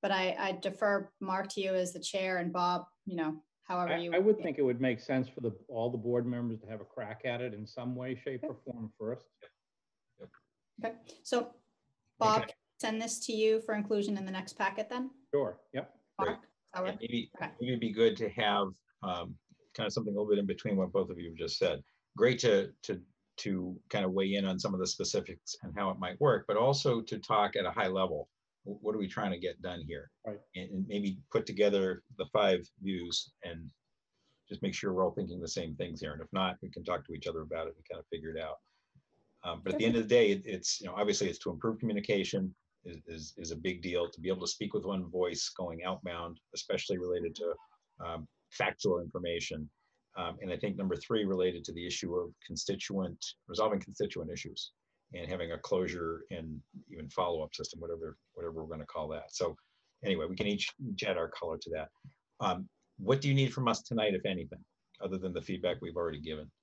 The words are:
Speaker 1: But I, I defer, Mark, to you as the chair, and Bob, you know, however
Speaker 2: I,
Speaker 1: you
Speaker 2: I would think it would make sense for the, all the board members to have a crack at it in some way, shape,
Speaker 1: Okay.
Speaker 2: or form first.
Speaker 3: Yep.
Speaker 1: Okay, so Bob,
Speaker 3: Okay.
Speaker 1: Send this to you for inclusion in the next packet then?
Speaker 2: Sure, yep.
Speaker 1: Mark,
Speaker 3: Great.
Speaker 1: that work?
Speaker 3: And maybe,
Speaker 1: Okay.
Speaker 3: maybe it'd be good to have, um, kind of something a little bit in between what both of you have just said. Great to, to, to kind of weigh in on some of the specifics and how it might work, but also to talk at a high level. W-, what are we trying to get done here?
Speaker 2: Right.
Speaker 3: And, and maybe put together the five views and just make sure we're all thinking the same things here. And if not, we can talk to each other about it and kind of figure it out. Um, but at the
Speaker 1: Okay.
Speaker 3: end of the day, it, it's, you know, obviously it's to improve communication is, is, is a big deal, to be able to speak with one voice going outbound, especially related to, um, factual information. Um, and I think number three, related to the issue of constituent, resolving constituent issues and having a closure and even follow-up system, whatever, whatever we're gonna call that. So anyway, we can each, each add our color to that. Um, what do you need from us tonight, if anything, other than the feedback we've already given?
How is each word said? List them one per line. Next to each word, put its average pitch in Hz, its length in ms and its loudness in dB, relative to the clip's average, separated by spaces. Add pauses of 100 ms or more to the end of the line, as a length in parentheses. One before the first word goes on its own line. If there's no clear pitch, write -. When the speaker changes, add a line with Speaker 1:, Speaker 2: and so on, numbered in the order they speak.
Speaker 1:
But 196 80 4
I, 185 280 4
I 190 140 2
defer, 196 580 2 (100)
Mark, 190 300 0
to - 100 -4
you 190 140 2
as 180 180 2
the 165 80 -8
chair, 185 380 0
and 175 120 0
Bob, 175 360 2 (180)
you 180 120 -4
know, 156 200 0 (280)
however 175 280 0
Speaker 2:
I, 165 60 2
Speaker 1:
you 170 160 -2
Speaker 2:
I 175 40 6
would 208 240 6
think 151 160 0
it 147 40 4
would 123 180 4
make 127 180 4
sense 127 300 0
for - 140 -10
the, 113 120 0 (140)
all 120 220 0
the 127 80 -2
board 120 280 2
members 120 340 -2
to 107 80 -18
have 110 120 -8
a 101 40 -12
crack 107 420 -10
at 120 160 -2
it 123 100 -4
in 104 140 -10
some 127 280 -6
way, 127 200 -4
shape, 127 280 -6
Speaker 1:
Okay. 311 60 -6
Speaker 2:
or 117 160 -8
form 117 340 -8
first. 113 280 -6 (920)
Speaker 3:
Yep. - 120 -18 (520)
Speaker 1:
Okay, 233 120 -4 (280)
so - 280 0 (680)
Bob, 220 260 6
Speaker 3:
Okay. - 100 -12 (260)
Speaker 1:
Send 220 200 0
this 226 260 -2
to 240 60 0
you 220 280 6
for 220 140 0
inclusion 208 420 2
in 190 80 -2
the 190 80 -6
next 185 220 -6
packet 202 340 0
then? 254 220 -4 (240)
Speaker 2:
Sure, 123 240 2 (160)
yep. - 200 -6 (240)
Speaker 1:
Mark, 185 100 2
Speaker 3:
Great. - 100 -2 (360)
Speaker 1:
that 185 80 -2
work? 185 100 0
Speaker 3:
And 208 80 -6
maybe, 120 360 -2
Speaker 1:
Okay. 151 140 -6 (100)
Speaker 3:
maybe 127 120 0
it'd 117 80 0
be 113 120 0
good 110 240 6
to 110 140 0
have, 104 380 4 (340)
um, 90 340 -4 (380)
kind 110 120 -2
of 101 60 -2
something 104 220 -2
a - 20 0
little 104 120 0
bit 104 100 6
in 101 80 2
between 101 300 0
what 92 160 2
both 92 180 2
of 87 80 -8
you 85 100 -6
have 80 100 -10
just 82 200 -4
said. 76 240 2 (340)
Great 120 240 6
to, 101 320 6 (100)
to, 92 180 -4 (380)
to 92 400 -2 (100)
kind 101 160 0
of 95 80 2
weigh 98 220 4
in 98 100 2
on 95 140 0
some 98 160 -2
of 92 60 -2
the 92 60 0
specifics - 760 -2
and 87 140 -10
how 98 140 0
it 92 80 -4
might 90 220 -4
work, 110 280 4
but 104 80 4
also 127 460 4
to 110 160 -6
talk 104 360 2
at 101 100 2
a 87 60 0
high 101 160 2
level. 92 420 0 (360)
W-, 101 180 -8
what 107 120 0
are 110 40 0
we 98 100 0
trying 101 220 -2
to 87 80 -2
get 87 240 -4
done 87 240 -6
here? 71 240 -8 (160)
Speaker 2:
Right. 104 140 -8 (160)
Speaker 3:
And, 95 140 -8
and 98 180 -2
maybe 101 300 -2 (120)
put 110 160 2
together 98 560 4 (160)
the 85 140 -2
five 98 280 6 (220)
views 87 480 -4 (140)
and 82 260 -10 (800)
just - 140 -8
make 98 120 0
sure 98 180 -2
we're 92 120 4
all 85 80 4
thinking 90 280 -4
the 82 80 -6
same 80 280 -4
things 80 240 -6
here. 78 120 -6
And 78 80 -8
if 80 120 -10
not, 95 280 0
we 95 100 -10
can 85 120 -12
talk 82 240 -2
to 82 80 -10
each 78 140 -6
other 82 140 -4
about 80 260 -4
it 80 80 -10
and - 120 -20
kind 85 120 -8
of - 100 -16
figure 78 200 -8
it 80 120 -6
out. 76 140 -6 (880)
Um, 85 180 -4
but - 100 -2
at 98 60 0
the 107 60 2
Speaker 1:
Okay. 113 100 6
Speaker 3:
end - 20 4
of 113 60 4
the 110 120 4
day, 113 180 10
it, 98 120 0
it's, 95 360 -4
you 95 80 -8
know, 90 80 -6
obviously 104 320 2
it's 82 120 -4
to 95 100 -2
improve 110 280 -2
communication 101 760 0 (300)
is, 87 220 -10
is, 80 320 -10
is 82 140 -8
a 82 40 -6
big 87 260 -4
deal, 87 280 0
to - 100 -18
be 85 80 -4
able 92 120 0
to 87 80 -4
speak - 260 -4
with 101 100 0
one 95 240 -2
voice 87 480 0
going 85 280 -6
outbound, 85 560 -6 (140)
especially 95 440 0
related 87 380 0
to, 85 180 0 (500)
um, 82 220 -6 (240)
factual 95 500 2
information. 85 720 -4 (460)
Um, 87 260 -4
and 92 100 -2
I 85 40 -2
think 98 200 -2
number 95 200 0
three, 110 280 2
related 90 400 2
to - 80 -8
the 85 140 -6
issue 87 300 -2
of 87 160 -2 (120)
constituent, 92 800 -4 (220)
resolving 104 340 2
constituent - 500 -4
issues - 420 -8 (420)
and 87 160 -6
having 87 220 -2
a 82 60 -4
closure 85 720 0
and 80 300 -6 (300)
even 80 200 -12
follow-up 85 440 -2
system, 82 260 -8
whatever, 82 360 -6 (180)
whatever 85 200 -6
we're 80 160 -8
gonna 76 160 -8
call 78 220 -6
that. 73 240 -8
So 85 220 0 (500)
anyway, 87 240 2
we 92 80 -4
can 104 120 0
each, 101 200 0 (220)
each 95 140 -4
add 98 120 2
our 80 120 0
color 80 300 -4
to 82 120 -10
that. 80 180 -4 (520)
Um, 92 280 0 (300)
what 123 220 4
do 143 80 2
you 135 60 6
need 135 200 6
from 127 140 2
us 110 140 2
tonight, 107 320 2
if 90 120 0
anything, 87 380 -4 (360)
other 95 160 -2
than 92 160 -2
the 85 100 -4
feedback 90 380 0
we've 85 160 -6
already 80 240 -2
given? 76 300 -8 (120)